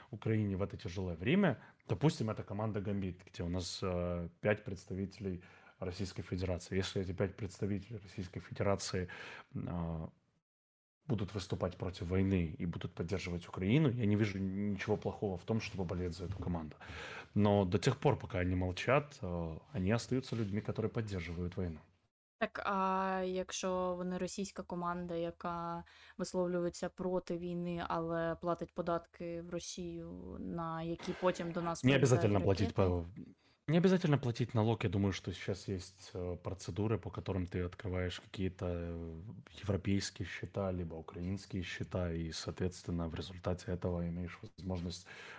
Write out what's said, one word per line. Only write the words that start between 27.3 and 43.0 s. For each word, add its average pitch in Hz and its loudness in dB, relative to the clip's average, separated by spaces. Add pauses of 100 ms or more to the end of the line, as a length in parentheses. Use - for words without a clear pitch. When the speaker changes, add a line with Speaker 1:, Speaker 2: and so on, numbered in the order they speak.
Speaker 2:
війни, 175 -2
але 165 0
платить 170 -2
податки 170 -2
в 175 -12
Росію, 170 -6
на 165 -2
які 170 -2
потім 175 4
до 170 -2
нас 170 -2
Speaker 1:
Не 131 10
Speaker 2:
прилітають 135 8
Speaker 1:
обязательно 113 6
платить 98 4
Speaker 2:
ракети? 101 8
Speaker 1:
по-, 90 4 (600)
не 160 6
обязательно 175 6
платить 120 0
налог. 113 4
Я 98 2
думаю, 98 4
что 95 -4
сейчас - -4
есть, - -6
э, 90 -4
процедуры, 101 0
по 92 -6
которым 95 -2
ты 90 -2
открываешь 90 -2
какие-то, 92 -4
э, 85 -4 (400)
европейские 98 0
счета, 95 -4
либо 87 -2
украинские 90 -4
счета, 87 -2
и, 82 -2
соответственно, 85 -2